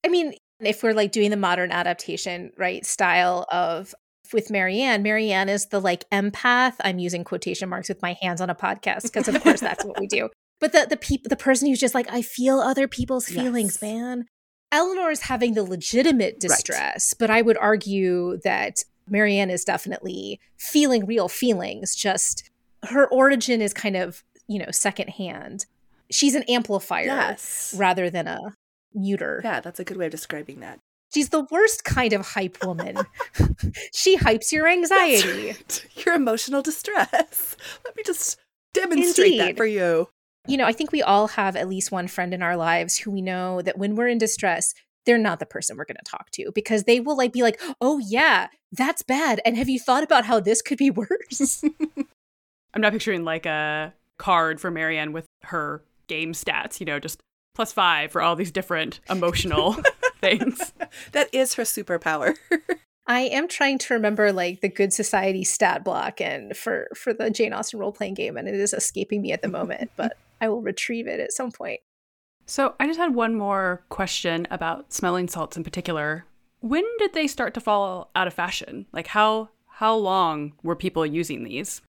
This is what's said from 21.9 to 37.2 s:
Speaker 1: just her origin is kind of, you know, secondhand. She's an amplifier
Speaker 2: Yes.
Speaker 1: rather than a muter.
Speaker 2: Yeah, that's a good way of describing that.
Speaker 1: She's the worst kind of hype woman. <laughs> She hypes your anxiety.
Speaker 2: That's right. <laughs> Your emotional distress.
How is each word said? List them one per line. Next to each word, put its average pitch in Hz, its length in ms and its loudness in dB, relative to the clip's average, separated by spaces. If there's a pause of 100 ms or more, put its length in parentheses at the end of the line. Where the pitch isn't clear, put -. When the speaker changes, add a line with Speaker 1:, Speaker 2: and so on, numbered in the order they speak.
Speaker 1:
just - 540 0 (360)
her 277 240 6
origin 254 520 4
is 202 140 0
kind 196 220 -2
of, 180 260 -4 (240)
you 208 120 -4
know, - 120 -8
secondhand. - 960 -4 (440)
She's 277 240 4
an 294 100 0
amplifier 226 640 0
Speaker 2:
Yes. - 680 -4
Speaker 1:
rather 180 320 2
than 165 200 -4
a 196 260 -10 (420)
muter. 196 460 -2
Speaker 2:
Yeah, 190 180 -4
that's 175 200 -14
a 180 40 -8
good 185 120 -10
way 175 100 -4
of 156 60 -4
describing 147 480 -14
that. - 180 -18 (340)
Speaker 1:
She's 294 180 0
the 302 200 2
worst 427 340 4
kind 240 280 2
of 196 160 -2
hype 190 360 -4
woman. 185 320 -6 (400)
<laughs> - 560 0
She 381 240 4
hypes 226 360 2
your 311 160 2
anxiety. 302 840 4
Speaker 2:
That's - 320 -10
right. - 120 -20
<laughs> - 100 -4
Your 339 80 4
emotional 262 480 0
distress. - 920 -2 (280)